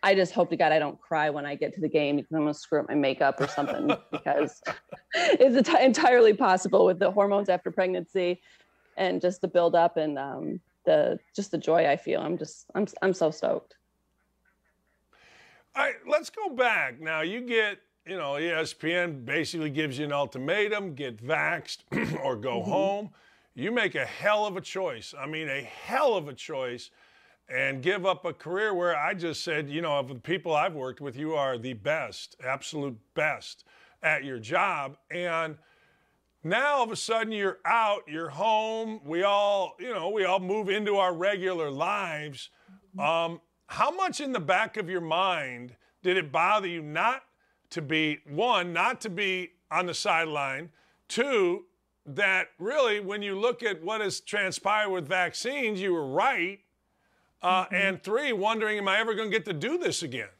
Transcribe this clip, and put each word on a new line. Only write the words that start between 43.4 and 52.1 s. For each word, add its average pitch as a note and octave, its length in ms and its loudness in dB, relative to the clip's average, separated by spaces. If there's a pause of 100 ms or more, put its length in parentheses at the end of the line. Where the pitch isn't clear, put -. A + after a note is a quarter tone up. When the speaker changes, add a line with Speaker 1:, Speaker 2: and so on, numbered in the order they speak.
Speaker 2:
how A#3+ 240 0
much F#4 320 -2
in C4+ 100 -4
the A#3+ 80 -2
back F#3+ 380 0
of F#3 100 -6
your F3+ 140 -2
mind D#3 760 -2 (260)
did F3+ 140 2
it D#3 160 -2
bother F#3+ 340 4
you E3+ 140 -6
not F3 440 -2 (460)
to E3 120 -6
be, D3+ 440 0
one, F3 460 0
not G3+ 300 0
to A3 80 -6
be F#3 400 -4 (200)
on F3 140 0
the F3 100 -4
sideline, D#3 760 -2 (380)
two, G#3 580 2 (400)
that F#3 420 0 (100)